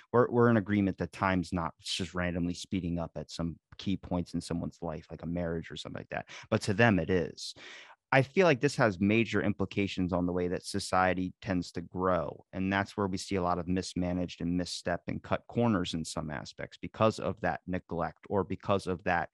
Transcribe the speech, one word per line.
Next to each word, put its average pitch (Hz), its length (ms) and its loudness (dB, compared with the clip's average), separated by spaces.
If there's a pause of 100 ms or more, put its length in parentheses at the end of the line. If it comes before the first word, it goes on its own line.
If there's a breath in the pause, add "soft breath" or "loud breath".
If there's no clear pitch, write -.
(120)
we're, 120 180 6
we're 120 200 6
in 117 80 6
agreement 98 400 2
that 87 160 -4
time's 92 400 0
not 80 280 -2
just - 320 -6
randomly 87 400 -2
speeding 85 460 -4
up 80 160 -6
at 78 160 -10
some 82 240 -6 (220)
key 98 180 -2
points - 380 -4
in 87 80 -2
someone's 82 400 -6
life, 78 280 -8
like 80 140 -12
a 82 40 -6
marriage 85 440 -4
or 76 60 -12
something - 240 -10
like - 80 -16
that, - 160 -8 (240 loud breath)
but 110 140 2
to 107 100 0
them 104 260 6
it 80 100 -2
is. - 460 0 (540 loud breath)
I 135 120 6
feel 185 240 4
like 147 160 4
this 143 160 2
has 104 240 4
major 104 400 4
implications 95 720 0
on 90 120 2
the 87 60 0
way 90 160 0
that 87 180 -4
society 92 760 2
tends 92 320 -2
to 90 80 -6
grow. 90 720 -2
And 95 180 -2
that's 98 240 0
where 101 120 0
we 92 100 -2
see - 180 -6
a 90 80 0
lot 87 160 0
of 82 80 -6
mismanaged 90 720 -2
and 87 160 -2
misstep 87 540 -4
and 92 120 -6
cut - 280 -4
corners 110 440 0
in 80 120 -4
some 78 260 -6
aspects - 500 -10
because 110 380 0
of 92 220 -2
that 82 260 0
neglect 85 520 -4 (100)
or 95 160 0
because 95 420 -2
of 90 160 -4
that 87 300 0